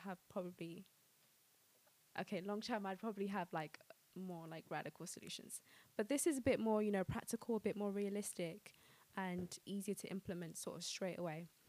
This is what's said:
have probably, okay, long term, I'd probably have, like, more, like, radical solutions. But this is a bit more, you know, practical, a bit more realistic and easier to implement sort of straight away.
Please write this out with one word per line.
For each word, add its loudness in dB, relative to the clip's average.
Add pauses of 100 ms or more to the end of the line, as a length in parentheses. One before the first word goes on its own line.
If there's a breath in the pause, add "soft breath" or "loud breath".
have -4 (120)
probably, -4 (1300)
okay, -2
long -4
term, -2
I'd -4
probably -2
have, -2
like, -2 (360)
more, -6
like, -8
radical -4
solutions. -8 (380 loud breath)
But 2
this 4
is 6
a -2
bit 6
more, 6
you 4
know, 6
practical, 0
a 0
bit 2
more 2
realistic -2 (420 loud breath)
and 0
easier 0
to -6
implement -4
sort -4
of -6
straight 0
away. -2 (220 loud breath)